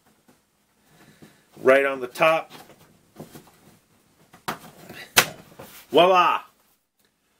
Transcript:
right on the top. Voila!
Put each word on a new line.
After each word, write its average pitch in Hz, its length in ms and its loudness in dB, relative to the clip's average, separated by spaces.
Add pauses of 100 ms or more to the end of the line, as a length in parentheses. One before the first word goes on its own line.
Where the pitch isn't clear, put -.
(1600)
right 131 300 4
on 135 140 -6
the 123 60 -8
top. 160 460 -2 (3500)
Voila! 170 520 2 (960)